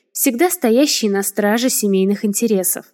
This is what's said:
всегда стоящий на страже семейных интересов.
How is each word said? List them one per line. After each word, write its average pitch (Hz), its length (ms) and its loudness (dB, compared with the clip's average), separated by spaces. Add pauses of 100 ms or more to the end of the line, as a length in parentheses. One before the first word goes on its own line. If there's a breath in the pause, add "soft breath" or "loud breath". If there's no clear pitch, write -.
(140)
всегда 277 360 0
стоящий 254 600 0
на 196 120 -2
страже 214 480 0
семейных 196 560 0
интересов. 202 680 -2